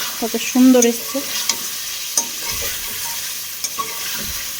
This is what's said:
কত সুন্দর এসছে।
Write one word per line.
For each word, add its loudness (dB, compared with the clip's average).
কত -2
সুন্দর 10
এসছে। -6